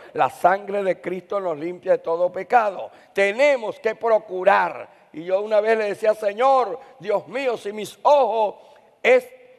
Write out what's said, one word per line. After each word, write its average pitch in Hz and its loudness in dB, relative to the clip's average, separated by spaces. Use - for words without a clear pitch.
la 139 0
sangre 196 0
de 180 -2
Cristo 185 -6
nos 175 -4
limpia 180 -4
de 165 4
todo 170 -2
pecado. 185 -2
Tenemos 220 0
que 220 -2
procurar. 185 0
Y 160 -12
yo 185 0
una 214 0
vez 220 2
le 220 -2
decía, 214 0
"Señor, 240 0
Dios 196 -4
mío, 247 -4
si 202 -10
mis 208 -12
ojos 226 2
es 247 4